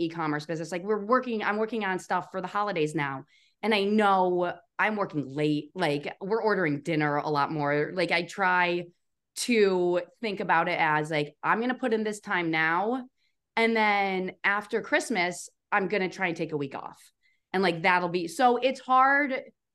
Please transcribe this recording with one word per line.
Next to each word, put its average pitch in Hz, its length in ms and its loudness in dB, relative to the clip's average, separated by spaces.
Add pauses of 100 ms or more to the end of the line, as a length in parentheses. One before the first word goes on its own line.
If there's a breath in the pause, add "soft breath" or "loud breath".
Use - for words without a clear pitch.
e-commerce 160 460 -2
business. 160 260 -6
Like, 175 100 -6
we're 208 220 -2
working, 233 380 0
I'm 208 160 0
working 220 260 -2
on 185 140 -2
stuff 180 340 -4
for 190 80 -4
the 185 80 -6
holidays 180 460 -2
now. 139 300 -4 (380 soft breath)
And 214 120 2
I 196 100 2
know 190 680 4 (240)
I'm 214 180 0
working 190 300 -4
late. 147 480 -2
Like, 147 460 -2
we're 196 220 -2
ordering 180 400 0
dinner 151 340 0
a 147 120 -2
lot 143 240 0
more. 147 420 0
Like, 175 160 -2
I 175 120 2
try 175 640 0 (500)
to 185 640 2 (200)
think 208 200 -6
about 175 280 2
it 175 120 -2
as, 156 300 2
like, 147 320 -2
I'm 180 180 2
gonna 247 140 -2
put 254 180 -2
in 220 100 0
this 208 180 -6
time 175 300 -2
now. 180 560 0 (500)
And 226 200 2
then 196 560 0 (100)
after 208 380 0
Christmas, - 680 -2 (220)
I'm 196 180 2
gonna 190 200 0
try 190 200 -4
and 170 80 -4
take 170 160 -4
a 156 40 -4
week 139 180 -6
off. - 240 -12 (540)
And, 190 100 0
like, 170 200 0
that'll 180 260 2
be, 175 200 -4
so 247 280 4
it's 262 240 0
hard. 262 580 4 (360)